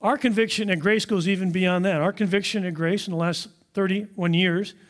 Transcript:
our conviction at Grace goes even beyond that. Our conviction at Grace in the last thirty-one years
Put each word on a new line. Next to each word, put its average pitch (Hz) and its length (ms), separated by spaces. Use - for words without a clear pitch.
our 240 180
conviction 220 520
at 175 100
Grace 202 240
goes 185 240
even 190 240
beyond 180 320
that. 180 160
Our 180 120
conviction 202 520
at 175 100
Grace 170 320
in 196 60
the 160 60
last 165 300
thirty-one 190 600
years 185 400